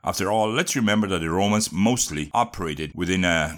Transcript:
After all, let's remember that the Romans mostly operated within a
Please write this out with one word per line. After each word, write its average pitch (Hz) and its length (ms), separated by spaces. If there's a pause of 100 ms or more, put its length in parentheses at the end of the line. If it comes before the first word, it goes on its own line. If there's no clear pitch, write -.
After 95 260
all, 110 180
let's 151 240
remember 107 340
that 92 120
the 80 100
Romans 104 400
mostly 85 640
operated 78 640
within 90 300
a 80 320